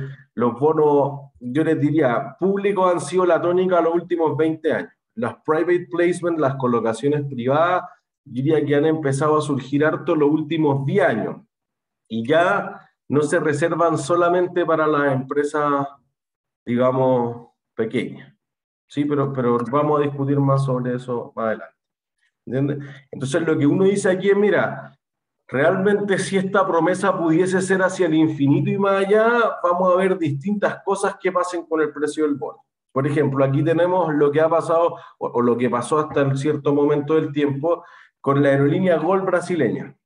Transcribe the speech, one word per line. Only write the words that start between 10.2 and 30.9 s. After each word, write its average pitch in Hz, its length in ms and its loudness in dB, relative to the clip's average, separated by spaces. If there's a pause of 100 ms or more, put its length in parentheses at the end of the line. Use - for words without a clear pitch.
últimos 156 540 0
diez 180 220 2
años. 104 300 -2 (680)
Y 113 220 -6
ya 175 500 0 (300)
no 147 140 2
se 160 180 0
reservan 160 560 0
solamente 175 720 0
para 160 200 0
las 143 280 2
empresas, 143 760 -2 (800)
digamos, 127 840 0 (260)
pequeñas. - 640 -6 (500)
Sí, 147 200 -4
pero, 139 260 -2
pero 120 240 0 (160)
vamos 147 280 2
a - 20 2
discutir 139 360 -2
más 139 280 2
sobre 123 300 -2
eso 123 380 -8
más 113 120 -4
adelante. 107 300 -6 (680)
¿Entiendes? 139 500 -4 (160)
Entonces, 135 300 -4
lo 160 160 0
que 135 100 2
uno 180 180 4
dice 196 260 2
aquí 180 180 0
es, 196 80 4
mira, 170 580 0 (560)
realmente 190 680 2
si 185 180 -2
esta 190 300 0
promesa 180 500 2
pudiese 180 460 2
ser 185 180 0
hacia 185 260 0
el 156 80 0
infinito 143 540 2
y 202 80 0
más 196 300 0
allá, 214 200 4 (360)
vamos 180 280 2
a 180 60 4
ver 185 220 0
distintas 165 640 -4
cosas 190 340 -2